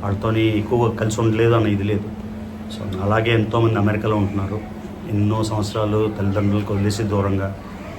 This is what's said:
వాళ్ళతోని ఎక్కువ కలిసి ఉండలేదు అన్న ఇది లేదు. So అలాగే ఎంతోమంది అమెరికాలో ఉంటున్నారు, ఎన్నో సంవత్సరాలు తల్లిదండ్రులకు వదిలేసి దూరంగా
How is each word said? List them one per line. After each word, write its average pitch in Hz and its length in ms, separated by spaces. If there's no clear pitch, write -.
వాళ్ళతోని 110 540
ఎక్కువ 117 320
కలిసి 107 320
ఉండలేదు 113 300
అన్న 107 160
ఇది 98 160
లేదు. 104 260
So 95 320
అలాగే 110 320
ఎంతోమంది 113 460
అమెరికాలో 107 360
ఉంటున్నారు, 98 640
ఎన్నో 107 340
సంవత్సరాలు 107 760
తల్లిదండ్రులకు 101 540
వదిలేసి 101 300
దూరంగా 98 540